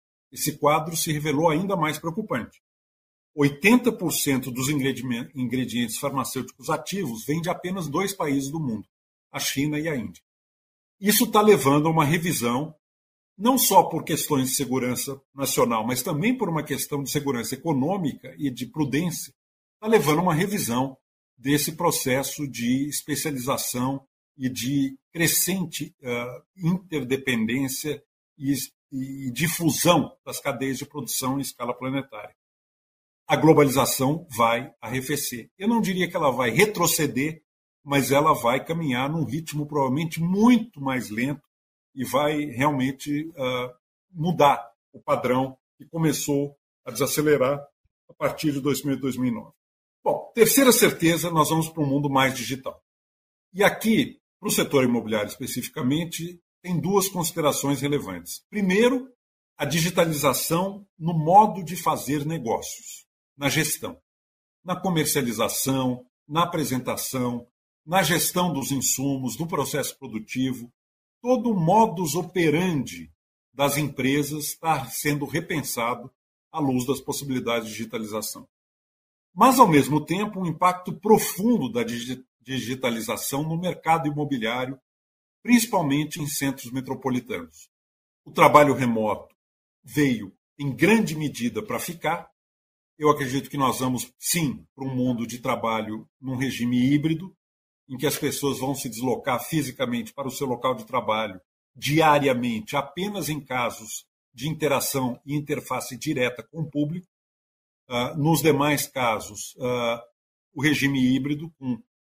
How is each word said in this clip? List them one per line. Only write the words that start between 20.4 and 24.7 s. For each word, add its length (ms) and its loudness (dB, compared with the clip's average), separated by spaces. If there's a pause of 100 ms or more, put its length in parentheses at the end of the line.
desse 360 0
processo 760 0
de 400 -2
especialização 1200 -4 (300)
e 100 -4
de 500 -2 (140)